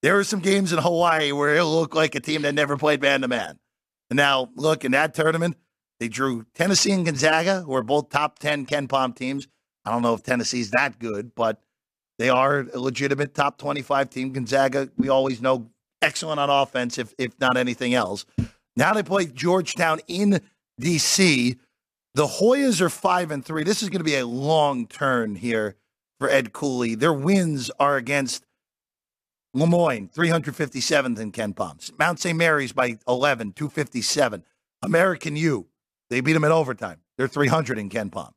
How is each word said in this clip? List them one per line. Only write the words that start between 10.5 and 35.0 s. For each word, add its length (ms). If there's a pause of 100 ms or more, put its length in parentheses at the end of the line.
that 260
good, 380
but 260 (560)
they 100
are 460
a 60
legitimate 540
top 220
twenty-five 540
team. 220
Gonzaga, 640
we 120
always 320
know, 300 (320)
excellent 380
on 100
offense, 480
if, 200
if 220
not 160
anything 380
else. 320 (520)
Now 140
they 100
play 220
Georgetown 840
in 360 (360)
D 200
C. 580 (580)
The 120
Hoyas 560
are 80
five 400
and 120
three. 220
This 180
is 60
gonna 160
be 120
a 100
long 600
turn 480
here 420 (420)
for 100
Ed 240
Cooley. 420
Their 180
wins 580 (100)
are 160
against 480 (1080)
Le 120
Moyne, 420
three 200
hundred 280
fifty-seventh 640
in 140
KenPom. 680
Mount 220
Saint 160
Mary's 360
by 260 (100)
eleven, 440
two 180
fifty-seven. 720 (380)
American 540